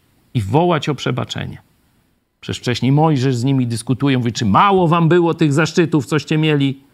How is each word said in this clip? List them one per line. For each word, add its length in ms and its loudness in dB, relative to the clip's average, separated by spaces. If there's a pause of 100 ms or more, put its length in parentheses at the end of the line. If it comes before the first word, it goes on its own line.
(340)
i 80 -2
wołać 480 0
o 60 -4
przebaczenie. 640 -8 (800)
Przecież 180 -10
wcześniej 320 -2
Mojżesz 440 2
z 80 -4
nimi 240 0
dyskutuje, 500 -2
mówi, 160 -2
„Czy 120 -4
mało 420 2
wam 220 2
było 240 2
tych 200 0
zaszczytów, 520 0
coście 320 -2
mieli?”, 420 0 (140)